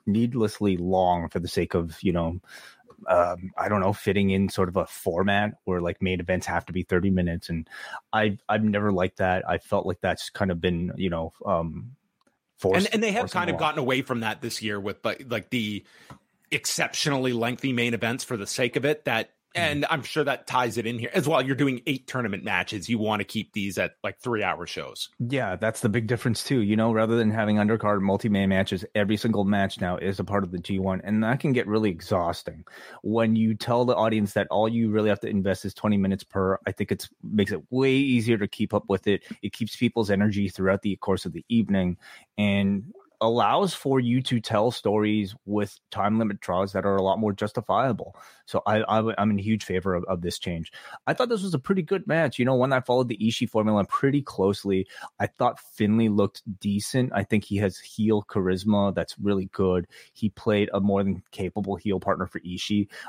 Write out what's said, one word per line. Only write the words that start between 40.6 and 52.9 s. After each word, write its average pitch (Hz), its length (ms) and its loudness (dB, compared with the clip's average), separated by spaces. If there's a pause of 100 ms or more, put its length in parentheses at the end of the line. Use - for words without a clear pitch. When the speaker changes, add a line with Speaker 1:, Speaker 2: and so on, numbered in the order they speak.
Speaker 1:
the 98 140 -2
course - 280 -2
of 87 80 -6
the 82 160 -12
evening, 98 480 2 (400)
and 101 560 0 (280)
allows 117 540 2
for 135 240 0
you 123 240 2
to 123 160 0
tell 110 320 2
stories 107 640 0 (100)
with 101 320 -2 (140)
time 104 300 0
limit 104 180 -2
draws 95 340 -2
that 95 140 -2
are 98 80 2
a 98 80 2
lot 95 160 2
more 107 140 0
justifiable. 107 840 -2 (320)
So - 180 -4
I, 107 180 2
I, 110 380 2
I'm 107 120 2
in 101 60 0
huge 104 260 0
favor 92 320 -2
of, 90 80 -4
of 90 180 -4
this 87 160 -4
change. 85 320 -6 (340)
I 151 100 0
thought 247 140 0
this 226 140 -2
was 190 100 -4
a 151 60 0
pretty 190 240 0
good 180 240 -2
match. 151 320 0
You 123 60 2
know, 131 100 4
one 127 160 4
that 127 160 2
followed 123 220 2